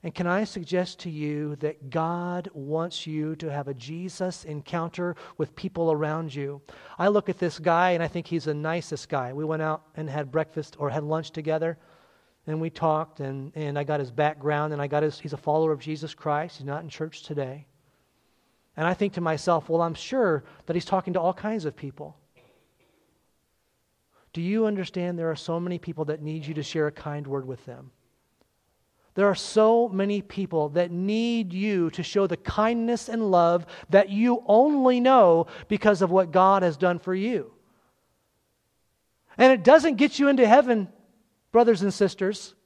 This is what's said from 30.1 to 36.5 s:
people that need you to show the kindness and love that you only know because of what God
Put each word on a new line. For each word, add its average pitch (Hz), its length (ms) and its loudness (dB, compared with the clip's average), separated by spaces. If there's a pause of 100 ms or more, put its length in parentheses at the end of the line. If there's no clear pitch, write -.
people 170 460 -4
that 175 200 0
need 214 640 -2
you 185 380 0
to - 100 -8
show 196 240 0
the 175 100 -2
kindness 226 720 -2
and 226 200 -2
love 175 380 4 (240)
that 196 180 6
you 233 380 2
only 254 520 6
know 202 460 8 (220)
because 208 340 2
of 190 80 2
what 180 220 2
God 190 320 6